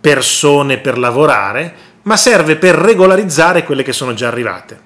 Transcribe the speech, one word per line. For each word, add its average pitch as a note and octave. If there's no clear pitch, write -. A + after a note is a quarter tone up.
persone C#3+
per B2+
lavorare, B2
ma G#3+
serve E3+
per F3+
regolarizzare F3+
quelle C3+
che C3
sono B2
già A#2+
arrivate. A2